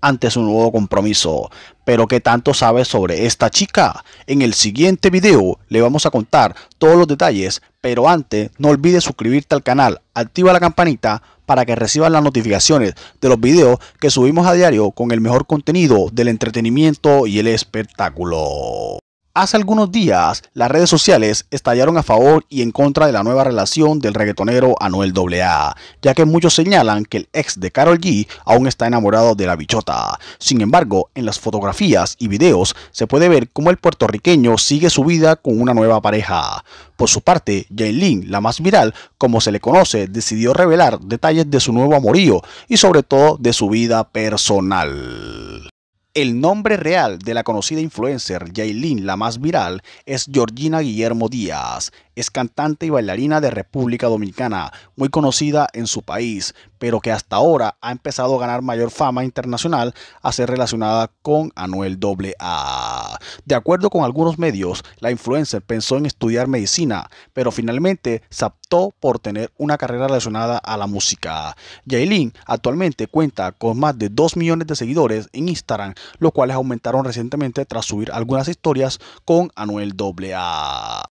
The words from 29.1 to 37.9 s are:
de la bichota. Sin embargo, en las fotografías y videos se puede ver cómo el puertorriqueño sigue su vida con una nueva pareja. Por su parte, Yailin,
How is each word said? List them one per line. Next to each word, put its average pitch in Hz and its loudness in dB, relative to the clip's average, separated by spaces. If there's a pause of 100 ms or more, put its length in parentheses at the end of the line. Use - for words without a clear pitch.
de 98 -2
la 90 0
bichota. 73 -4 (220)
Sin 127 0
embargo, 107 0
en 127 -8
las 104 -6
fotografías 104 0
y 117 -6
videos 104 2 (160)
se - -4
puede 156 2
ver 139 4
cómo 156 0
el 180 2
puertorriqueño 120 2
sigue 156 2
su - 2
vida 160 4
con 117 -2
una 123 2
nueva 110 4
pareja. 101 -2 (320)
Por 117 0
su 113 0
parte, 117 0
Yailin, 107 -2